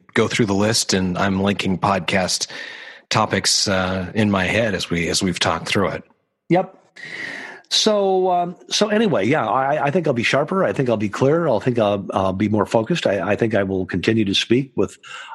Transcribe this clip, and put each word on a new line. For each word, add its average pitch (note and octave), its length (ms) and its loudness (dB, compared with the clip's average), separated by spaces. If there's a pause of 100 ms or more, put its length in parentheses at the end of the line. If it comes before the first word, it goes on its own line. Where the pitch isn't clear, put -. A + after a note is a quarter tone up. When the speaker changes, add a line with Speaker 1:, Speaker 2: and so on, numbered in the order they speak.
(140)
Speaker 1:
go A2 160 2
through - 160 0
the G2+ 80 0
list, G#2 400 0
and F#2 240 0
I'm G2 260 0
linking G2 340 0
podcast F#2 680 -2 (640)
topics, - 580 0
uh, F#2 460 -2
in G#2 160 2
my F#2+ 160 0
head G#2+ 300 0
as - 160 -6
we, E2+ 180 0
as F2 140 -2
we've F2+ 160 -2
talked E2 280 -2
through F#2+ 220 0
it. D2+ 140 -8 (460)
Speaker 2:
Yep. F3+ 260 0 (960)
So, F#3+ 600 2
um, F3 240 -2 (140)
so G#3 200 0
anyway, F#3 380 2
yeah, C3+ 200 2
I, C3+ 380 0
I C#3+ 60 0
think E3 160 0
I'll C#3+ 60 2
be A#2 100 -2
sharper. D#3 400 2
I G#2 100 2
think B2+ 160 0
I'll A2+ 80 2
be G#2 120 -2
clearer. D3+ 380 2
I'll A2 120 2
think B2 180 -2
I'll, G2+ 340 2
I'll F#2+ 220 0
be G2+ 160 0
more G#2 160 2
focused. A#2 400 0
I, G2 260 0
I G2 40 2
think A2+ 180 0
I G2+ 80 4
will F#2+ 240 -2
continue G#2+ 400 2
to G2 80 0
speak C3+ 420 2
with G2 220 -2 (380)